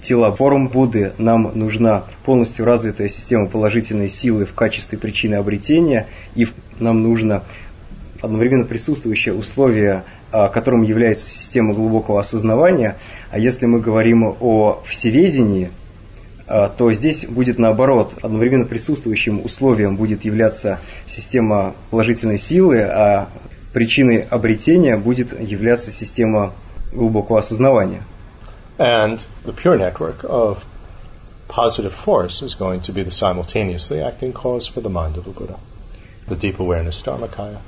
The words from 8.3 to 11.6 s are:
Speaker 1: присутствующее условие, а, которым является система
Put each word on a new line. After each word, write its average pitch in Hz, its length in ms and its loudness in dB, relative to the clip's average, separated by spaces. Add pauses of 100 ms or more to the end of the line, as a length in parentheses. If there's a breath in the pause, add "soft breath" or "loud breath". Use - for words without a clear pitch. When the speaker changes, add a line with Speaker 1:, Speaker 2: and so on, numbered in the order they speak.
Speaker 1:
присутствующее 117 680 -4
условие, 107 680 2 (280 loud breath)
а, 104 180 4
которым 120 320 2
является 110 480 2
система 110 460 0